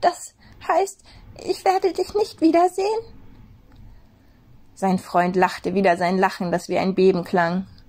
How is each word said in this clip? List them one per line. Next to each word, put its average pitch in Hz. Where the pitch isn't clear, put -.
Das -
heißt, 370
ich -
werde 381
dich -
nicht -
wiedersehen? 359
Sein 190
Freund 180
lachte 180
wieder 185
sein 180
Lachen, 185
das 175
wie 175
ein 185
Beben 185
klang. 180